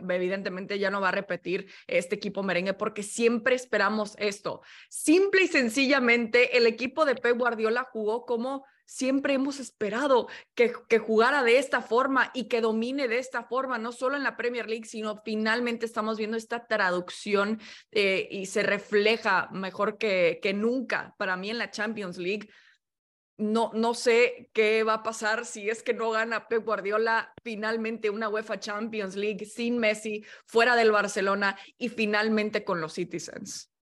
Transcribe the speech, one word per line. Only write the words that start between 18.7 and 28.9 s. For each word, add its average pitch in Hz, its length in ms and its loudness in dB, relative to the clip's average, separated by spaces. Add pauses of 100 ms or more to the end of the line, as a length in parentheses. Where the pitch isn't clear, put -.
mejor 190 460 -4
que, 180 460 2
que 196 100 0
nunca 220 640 -4
para 185 220 -4
mí 190 100 -8
en 226 80 -6
la 220 140 -6
Champions 208 480 -6
League. 208 320 -6 (880)
No, 214 340 0
no 226 220 0
sé 233 580 2
qué 220 320 2
va 220 100 2
a 220 80 -6
pasar 220 440 -2
si 208 240 -6
es 226 120 -6
que 247 120 -2
no 226 160 -2
gana 220 380 -2
Pep 220 180 -2
Guardiola 214 640 0 (100)
finalmente 220 680 -4
una 220 180 -4
uefa 214 320 -4
Champions 208 560 -6